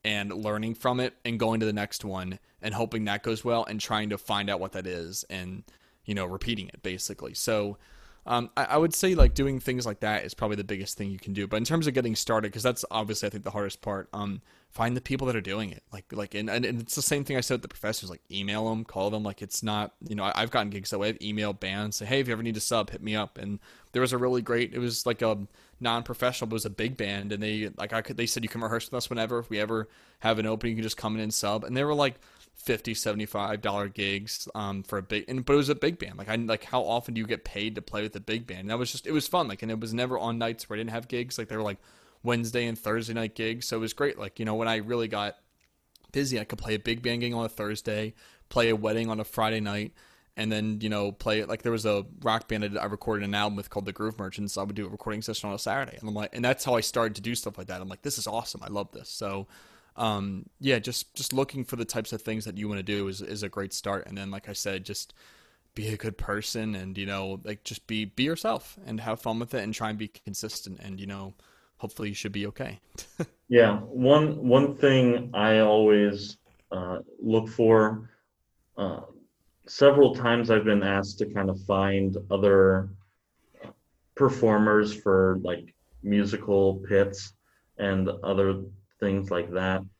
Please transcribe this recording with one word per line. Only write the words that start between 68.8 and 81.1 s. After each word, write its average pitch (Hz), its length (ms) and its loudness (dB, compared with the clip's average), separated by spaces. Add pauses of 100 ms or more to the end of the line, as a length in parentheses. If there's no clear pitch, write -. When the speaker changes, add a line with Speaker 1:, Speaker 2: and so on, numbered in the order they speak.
Speaker 1:
and 117 160 -6
have 113 220 -4
fun 113 160 -2
with 117 160 -6
it 117 80 -2
and 107 100 -4
try 110 160 -4
and 107 100 -4
be 107 100 -6
consistent. - 760 -10
And, 95 180 -10
you 98 60 -10
know, 98 260 -10 (460)
hopefully 107 320 -6
you 98 40 -6
should 98 180 -6
be 101 160 -4
okay. 110 300 -8 (400)
<laughs> 160 80 -4 (220)
Speaker 2:
Yeah. 113 300 8
One, 139 680 4
one 139 300 6
thing 123 560 6
I 110 280 6
always, 104 760 6 (340)
uh, 90 280 -4 (200)
look 110 300 4
for, 110 640 6 (640)
uh, 92 260 -2 (640)
several 139 480 8
times 117 360 2
I've 107 140 8
been 101 180 6
asked 98 380 2